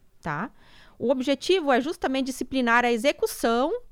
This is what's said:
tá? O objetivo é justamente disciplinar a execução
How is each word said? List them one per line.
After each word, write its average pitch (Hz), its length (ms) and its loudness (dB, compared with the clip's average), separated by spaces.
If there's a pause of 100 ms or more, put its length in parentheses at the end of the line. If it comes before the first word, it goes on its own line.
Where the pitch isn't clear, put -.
(200)
tá? 160 300 -8 (480)
O 233 120 -2
objetivo 277 600 0
é 247 80 4
justamente 269 460 -4
disciplinar 247 580 0
a 240 80 2
execução 254 800 0 (200)